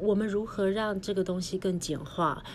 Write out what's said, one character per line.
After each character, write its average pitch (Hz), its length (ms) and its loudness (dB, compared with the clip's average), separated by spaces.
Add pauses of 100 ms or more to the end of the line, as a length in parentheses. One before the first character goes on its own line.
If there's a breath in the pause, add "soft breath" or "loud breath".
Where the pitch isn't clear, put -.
我 214 120 4
们 208 140 4
如 208 180 0
何 202 240 0
让 208 320 0
这 202 140 -2
个 190 80 2
东 185 180 0
西 185 160 -4
更 185 220 0
简 160 180 -2
化， 156 460 0 (120)